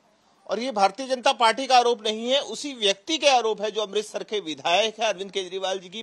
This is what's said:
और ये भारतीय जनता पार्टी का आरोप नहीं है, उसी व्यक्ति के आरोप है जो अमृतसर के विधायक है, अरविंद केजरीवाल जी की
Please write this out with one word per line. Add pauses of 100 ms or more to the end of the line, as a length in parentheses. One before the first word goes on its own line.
(460)
और
ये
भारतीय
जनता
पार्टी
का
आरोप
नहीं
है,
उसी
व्यक्ति
के
आरोप
है
जो
अमृतसर
के
विधायक
है,
अरविंद
केजरीवाल
जी
की